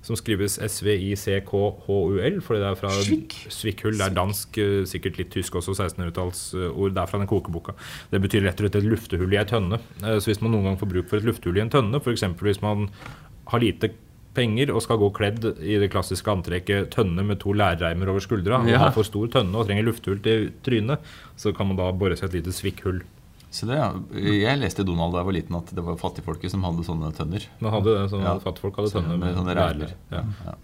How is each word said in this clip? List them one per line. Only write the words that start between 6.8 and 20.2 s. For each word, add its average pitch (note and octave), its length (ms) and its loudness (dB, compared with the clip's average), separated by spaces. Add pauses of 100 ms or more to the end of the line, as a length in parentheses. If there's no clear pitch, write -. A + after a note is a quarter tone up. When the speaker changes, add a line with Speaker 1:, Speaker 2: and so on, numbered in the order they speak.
Speaker 1:
Det F#2+ 100 0
er E2+ 40 0
fra G#2 120 -2
den G2 80 0
kokeboka. F2+ 460 -2 (380)
Det G2+ 100 2
betyr G2 240 2
rett F#2 160 0
og G#2 80 2
slett G#2 80 0
et G#2 80 4
luftehull F#2+ 480 0
i G2+ 80 4
en G#2+ 60 2
tønne. G#2+ 320 0 (240)
Eh, A2 180 2
så G#2 80 -2
hvis G#2 140 0
man A2+ 100 2
noen G#2 120 2
gang F#2+ 120 2
får G2 160 -2
bruk F2 160 0
for G#2+ 80 2
et G#2 80 0
luftehull F#2+ 320 0
i G2+ 60 4
en A2+ 80 -2
tønne, C3+ 320 2
for A#2+ 100 0
eksempel F#2+ 280 -2 (120)
hvis G2+ 80 -2
man G#2 300 0 (580)
har A#2 120 2
lite G#2+ 340 2 (400)
penger B2 400 2
og - 80 2
skal A2+ 160 2
gå G2+ 160 6
kledd G#2+ 280 0 (200)
i G2+ 180 2
det G2+ 100 2
klassiske F#2 380 -2
antrekket F#2 640 0
tønne F#2+ 340 2
med G2+ 160 0
to G2 140 0
lærreimer F2 520 2
over F#2+ 140 2
skuldra, G#2 400 2
og A#2 80 4
Speaker 3:
Ja. A#2+ 120 6
Speaker 1:
har - 120 6
for G#2+ 120 4
stor G#2 240 -2
tønne G#2 280 2
og A2+ 100 2
trenger G2+ 220 2
lufthull G2+ 340 -2